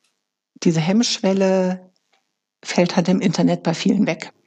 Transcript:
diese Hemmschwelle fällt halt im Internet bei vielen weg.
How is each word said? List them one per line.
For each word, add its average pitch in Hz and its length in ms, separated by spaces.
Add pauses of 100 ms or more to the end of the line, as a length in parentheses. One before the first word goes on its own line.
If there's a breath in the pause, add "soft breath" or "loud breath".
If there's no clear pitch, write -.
(640)
diese 165 180
Hemmschwelle 190 1120 (720)
fällt - 320
halt 175 140
im 185 140
Internet 170 400
bei 160 100
vielen 190 340
weg. - 280 (120)